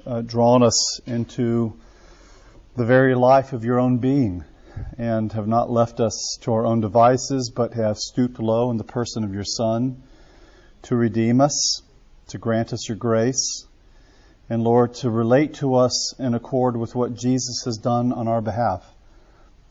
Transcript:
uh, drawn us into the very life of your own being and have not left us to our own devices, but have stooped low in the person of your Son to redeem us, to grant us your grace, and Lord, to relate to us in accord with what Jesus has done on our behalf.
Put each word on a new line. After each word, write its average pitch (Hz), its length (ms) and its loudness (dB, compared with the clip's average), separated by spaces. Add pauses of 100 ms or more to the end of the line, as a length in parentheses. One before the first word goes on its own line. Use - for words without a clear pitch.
uh, 120 140 -6
drawn 117 420 4
us - 420 2
into 117 720 -2 (1000)
the 123 80 0
very 131 320 4
life 131 360 4
of 113 120 -8
your 123 160 2
own 127 180 2
being 123 460 0 (520)
and 110 360 -2
have 104 160 -4
not 117 200 2
left 117 300 0
us - 440 -4
to 123 100 -4
our 113 120 0
own 113 160 0
devices, 117 680 2
but 117 240 -4
have 107 240 -2
stooped 123 400 -4
low 113 320 0
in 117 60 -4
the 107 80 -6
person 117 400 -6
of 98 100 -6
your 101 80 -6
Son 117 580 -4 (840)
to - 120 -4
redeem 117 460 2
us, - 420 0 (460)
to 113 100 -12
grant 113 340 -2
us - 160 -8
your 107 100 -6
grace, 117 680 -2 (840)
and 117 120 0
Lord, 123 300 4
to 127 160 -2
relate 123 440 2
to 131 220 -2
us - 420 0
in 127 160 -2
accord 127 420 -2
with 117 200 -6
what 123 180 -2
Jesus 123 520 -4
has 117 100 -4
done 120 360 -2
on 113 140 -6
our 113 140 0
behalf. 107 440 -4 (880)